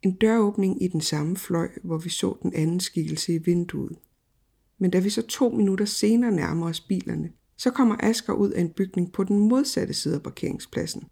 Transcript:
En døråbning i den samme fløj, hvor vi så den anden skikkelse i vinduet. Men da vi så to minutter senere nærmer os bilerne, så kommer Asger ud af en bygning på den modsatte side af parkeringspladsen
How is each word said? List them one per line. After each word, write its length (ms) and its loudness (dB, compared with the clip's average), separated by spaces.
En 120 2
døråbning 680 2
i 40 0
den 140 0
samme 360 -2
fløj, 320 -2
hvor 140 -4
vi 120 -8
så 340 -2
den 100 -2
anden 260 0
skikkelse 540 -4
i 40 0
vinduet. 600 -2
Men 80 4
da 80 4
vi 100 2
så 120 -2
to 280 0
minutter 360 2
senere 460 2
nærmer 360 0
os 140 -6
bilerne, 500 -4
så 140 0
kommer 280 4
Asger 340 0
ud 160 2
af 120 -2
en 80 0
bygning 420 -2
på 120 -2
den 160 2
modsatte 540 2
side 220 -2
af 80 -6
parkeringspladsen 880 -6